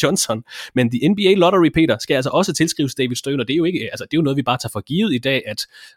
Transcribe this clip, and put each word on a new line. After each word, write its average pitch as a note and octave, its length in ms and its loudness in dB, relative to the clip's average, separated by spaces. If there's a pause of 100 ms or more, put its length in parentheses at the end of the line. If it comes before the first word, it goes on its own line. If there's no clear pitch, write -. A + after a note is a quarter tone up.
Johnson. B2 400 -2 (320)
Men A#2+ 160 2
the C3 180 2
N G#3 60 4
B G3+ 40 -2
A F#3+ 140 4
Lottery, F3+ 400 4
Peter, D#3 260 2
skal - 160 -2
altså C3 140 0
også F3 240 0
tilskrives D#3 420 -2
David B2 200 -2
Stern, C#3 240 -4
og A#2 80 -4
det C3+ 60 -2
er D#3 40 0
jo E3+ 60 2
ikke, D#3 280 -2
altså, - 120 -10
det - 100 -8
er D3+ 40 0
jo E3+ 40 4
noget, C#3+ 160 0
vi C#3 60 0
bare B2 180 0
tager A#2 120 -8
for G#2 80 -6
givet F3+ 320 -2
i A#2+ 60 0
dag, C3+ 280 -2
at G#2+ 180 -10 (320)